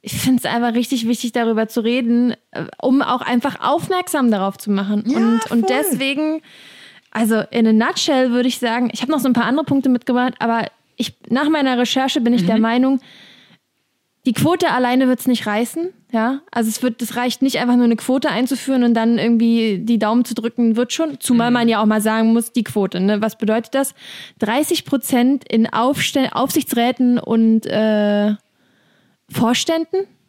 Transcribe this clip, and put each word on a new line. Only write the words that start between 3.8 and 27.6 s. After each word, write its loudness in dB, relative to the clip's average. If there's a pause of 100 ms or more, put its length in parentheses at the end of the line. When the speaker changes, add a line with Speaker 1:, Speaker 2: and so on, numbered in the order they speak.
Speaker 1:
darauf -2
zu -10
machen. -2
Speaker 2:
Ja, 0
Speaker 1:
Und, 0
und 0
Speaker 2:
voll. 0
Speaker 1:
deswegen, -2 (720)
also 0 (100)
in 2
a 4
nutshell 2
würde 0
ich -4
sagen, -2
ich -8
habe -4
noch 2
so 0
ein 4
paar 2
andere 0
Punkte 0
mitgebracht, 0
aber -2 (280)
ich, -8 (160)
nach 0
meiner 0
Recherche 0
bin 2
ich 2
der 2
Speaker 2:
Mhm. 2
Speaker 1:
Meinung, 2 (1200)
die 0
Quote 2
alleine 2
wird's 0
nicht 0
reißen, -4 (220)
ja. -2 (100)
Also -2
es -6
wird, -2
es -8
reicht -2
nicht 0
einfach 2
nur 4
eine 4
Quote -2
einzuführen 0
und 4
dann 2
irgendwie 2
die 0
Daumen 2
zu -8
drücken, 0
wird -2
schon. -4
Zumal 2
Speaker 2:
Mhm. 2
Speaker 1:
man 2
ja 2
auch 2
mal 2
sagen 2
muss, 0
die 0
Quote, -2
ne? 2
Was -4
bedeutet -2
das? -2 (460)
Dreißig -2
Prozent 0
in 2
Aufste-, 0
Aufsichtsräten 0
und, 2